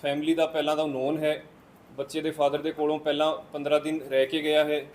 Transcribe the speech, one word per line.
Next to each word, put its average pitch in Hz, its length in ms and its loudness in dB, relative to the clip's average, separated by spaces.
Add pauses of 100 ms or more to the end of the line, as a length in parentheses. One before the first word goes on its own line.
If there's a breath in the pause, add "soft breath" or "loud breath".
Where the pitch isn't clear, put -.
ਫੈਮਿਲੀ 151 320 0
ਦਾ 165 120 2
ਪਹਿਲਾਂ 151 300 0
ਤਾਂ 156 120 0
ਨੋਨ 139 300 -2
ਹੈ। 151 260 -2 (460)
ਬੱਚੇ 139 300 -8
ਦੇ 156 100 -2
ਫਾਦਰ 147 280 2
ਦੇ 156 140 -4
ਕੋਲੋਂ 151 260 0
ਪਹਿਲਾਂ 151 380 0 (160)
ਪੰਦਰਾਂ 147 280 2
ਦਿਨ 156 200 -4
ਰਹਿ 135 260 2
ਕੇ 151 160 -2
ਗਿਆ 151 220 4
ਹੈ, 147 300 -2